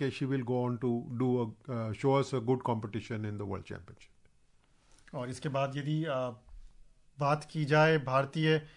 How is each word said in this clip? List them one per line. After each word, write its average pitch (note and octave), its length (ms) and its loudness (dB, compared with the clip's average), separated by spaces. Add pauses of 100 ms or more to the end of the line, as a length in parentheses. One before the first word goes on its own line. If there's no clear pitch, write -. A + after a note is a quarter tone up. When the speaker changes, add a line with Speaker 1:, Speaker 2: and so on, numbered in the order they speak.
Speaker 1:
कि C3+ 80 2
she - 120 -6
will C3+ 280 0
go B2 160 0
on B2 60 0
to A#2+ 300 0 (100)
do B2 160 0
a, B2 160 2
uh, A2 560 -6
show C#3 220 4
us C3 40 -6
a A#2+ 200 -4
good C3 140 2 (100)
competition A2 480 -4
in G#2+ 140 -4
the G#2 100 -6
world F#2+ 200 -6
championship। - 460 -14 (1040)
Speaker 2:
और B2+ 160 -6
इसके B2+ 180 -8
बाद C3+ 280 -2
यदि, D3+ 280 -2
आ, C3 260 -2 (880)
बात D3 300 0
की D#3 140 -2
जाए D#3 340 6
भारतीय C#3+ 680 2 (100)